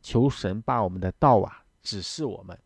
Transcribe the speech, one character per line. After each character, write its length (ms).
求 280
神 320
把 220
我 40
们 140
的 120
道 260
啊， 240
指 200
示 240
我 180
们。 220